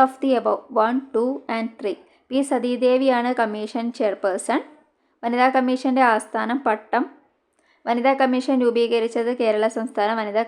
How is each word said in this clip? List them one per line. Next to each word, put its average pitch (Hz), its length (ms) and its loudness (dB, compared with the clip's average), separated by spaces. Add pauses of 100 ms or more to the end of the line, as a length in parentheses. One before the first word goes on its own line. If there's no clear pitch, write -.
of 262 160 -6
the 269 140 0
above, 208 280 -2 (200)
one, 240 140 0 (120)
two 233 200 0 (200)
and 226 200 -4 (100)
three. 208 180 -4 (340)
പി 262 80 0 (100)
സതീദേവിയാണ് 247 800 2 (100)
കമ്മീഷൻ 214 460 -4 (120)
ചെയർപേഴ്സൺ. 208 600 -2 (640)
വനിതാ 240 320 2
കമ്മീഷന്റെ 254 480 2 (100)
ആസ്ഥാനം 226 520 -2
പട്ടം. 226 380 -2 (840)
വനിതാ 240 360 2
കമ്മീഷൻ 262 420 2
രൂപീകരിച്ചത് 233 760 0
കേരള 214 280 2
സംസ്ഥാന 220 420 -2 (100)
വനിതാ 214 280 -2